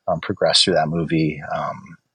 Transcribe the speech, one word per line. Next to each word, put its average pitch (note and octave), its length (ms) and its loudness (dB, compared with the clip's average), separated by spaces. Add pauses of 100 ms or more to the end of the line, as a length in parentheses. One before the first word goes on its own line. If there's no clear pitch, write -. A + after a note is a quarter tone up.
um, E2+ 140 0
progress - 420 2
through F2+ 120 2
that D#2 120 2
movie, D#2+ 540 0 (140)
um, - 420 -10 (180)